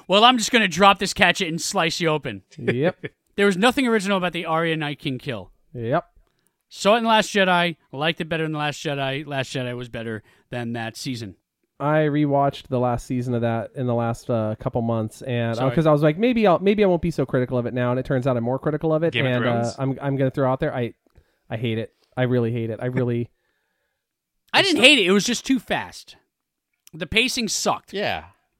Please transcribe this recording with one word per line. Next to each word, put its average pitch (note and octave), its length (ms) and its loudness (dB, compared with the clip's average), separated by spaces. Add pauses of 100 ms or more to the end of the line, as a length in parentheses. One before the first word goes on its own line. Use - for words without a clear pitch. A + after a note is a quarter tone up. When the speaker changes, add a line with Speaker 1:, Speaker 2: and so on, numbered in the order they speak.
Speaker 1:
Well, G#3 160 6
I'm B3+ 120 6
just G#3+ 140 -4
gonna A3 160 4
drop F#3+ 320 4
this G3 160 -4
hatchet F3+ 320 2
and D#3+ 140 -6
slice E3 400 -2
you E3 80 0
open." C3+ 340 -4 (140)
Speaker 2:
Yep. C3 540 -2
Speaker 1:
<laughs> - 40 -20 (220)
There G3+ 80 4
was G3+ 100 4
nothing B3 320 2
original G3+ 300 0
about F3 160 -4
the F3 120 -8
Arya E3 300 0
Night D3 240 -6
King C3 180 -6
kill. A2 340 -10 (220)
Speaker 2:
Yep. B2 320 -2 (600)
Speaker 1:
Saw - 280 2
it - 20 6
in A#3 60 -2
The A3+ 60 0
Last A3 240 2
Jedi. F3+ 440 2 (160)
Liked D3+ 260 -2
it E3+ 80 -6
better D#3+ 160 -4
than D#3 80 -4
The D3+ 80 -6
Last D3 240 -6
Jedi. C#3 420 -4
Last C#3 300 -6
Jedi B2 200 -6
was B2 120 -10
better A2+ 340 -8 (280)
than A#2+ 240 -6
that A2+ 240 -8
season. A#2 400 -8 (420)
Speaker 2:
I D3+ 220 2
rewatched C#3+ 640 0
the B2+ 100 -2
last A#2+ 300 -2
season B2+ 260 -4
of A#2 80 0
that A#2 320 -2
in B2+ 140 -4
the A#2+ 80 0
last, A#2 340 -4
uh, A2 300 0
couple B2+ 240 -4
months, A2+ 400 -4
and, A#2 300 -2
uh, - 20 -4
Speaker 1:
Sorry. C3 200 0
Speaker 2:
'cause D#3+ 120 2
I D#3 60 6
was D3 100 2
like, D#3 140 2
"Maybe A3+ 280 2
I'll, E3+ 140 4
maybe G3+ 240 2
I G3 40 6
won't F3 140 2
be E3+ 80 -2
so D3+ 160 -2
critical B2+ 320 0
of A#2+ 80 0
it A#2 80 -6
now." B2 160 0
And B2+ 100 0
it B2+ 60 -4
turns C3 220 0
out C3 100 2
I'm A2+ 60 -2
more B2+ 160 -2
critical D#3 340 -2
of D#3 80 0
it. E3 120 0
Speaker 3:
Game B2+ 120 0
of B2+ 60 2
Speaker 2:
And, B2 140 0
uh, B2 60 2 (120)
Speaker 3:
Thrones? A#2 160 -4
Speaker 2:
I'm, C3+ 220 -2
I'm C#3 160 -2
gonna C3+ 120 2
throw C3 220 0
out C3 80 -2
there, C#3 160 -4
I, B2 180 -4 (560)
I A#2 80 -6
hate A2+ 220 -2
it. A2 140 -8 (220)
I B2+ 80 0
really A#2+ 280 2
hate A#2 180 -4
it. A2 120 -8
I B2+ 60 -6
really. A#2+ 440 -2 (600)
Speaker 1:
<laughs> - 640 -18
I C4 80 4
didn't F4 220 2
hate C#4 160 8
it. F#3 80 2
It F3+ 40 4
was G3+ 120 4
just - 220 -4
too - 120 2
fast. - 600 -8 (760)
The D#3+ 140 -10
pacing A#3 400 0
sucked. - 460 -4
Speaker 4:
Yeah. A2 320 -4 (340)